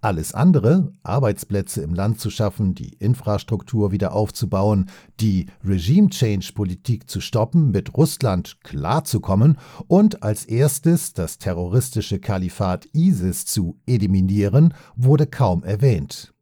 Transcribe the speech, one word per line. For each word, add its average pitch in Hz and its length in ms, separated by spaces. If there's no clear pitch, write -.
Alles 85 320
andere, 151 680
Arbeitsplätze 101 800
im 76 100
Land 98 260
zu 107 120
schaffen, 101 440
die - 200
Infrastruktur 104 960
wieder 95 220
aufzubauen, 101 720
die 95 260
Regime-Change-Politik 101 1500
zu 98 100
stoppen, 127 500
mit 95 240
Russland 120 680
klarzukommen 107 960
und 208 360
als 107 240
erstes 143 680
das - 240
terroristische 92 840
Kalifat 92 760
isis 123 500
zu 90 420
eliminieren, 101 840
wurde 135 300
kaum 95 360
erwähnt. 98 800